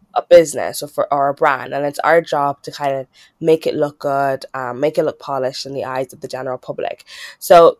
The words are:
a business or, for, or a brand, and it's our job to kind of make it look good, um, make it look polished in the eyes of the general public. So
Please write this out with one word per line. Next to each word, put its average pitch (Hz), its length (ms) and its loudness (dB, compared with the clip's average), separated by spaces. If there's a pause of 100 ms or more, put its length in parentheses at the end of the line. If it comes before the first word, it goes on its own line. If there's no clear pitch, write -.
(160)
a 120 120 0
business 139 540 4
or, 147 60 -12
for, - 260 -4
or 139 140 0
a 139 60 -2
brand, 135 380 0
and 143 140 -4
it's 139 140 -6
our 165 200 4
job 143 420 -4
to 143 100 -14
kind 139 240 -4
of 135 100 -10 (320)
make 160 300 2
it - 80 -4
look 147 240 -4
good, 139 440 -2 (100)
um, 123 260 -8
make 156 180 0
it 156 60 0
look - 160 -4
polished 135 460 -6
in 135 60 -12
the 123 120 -6
eyes 131 280 -6
of - 80 -20
the 139 60 -16
general 127 320 -8
public. - 460 -10 (340)
So 170 420 6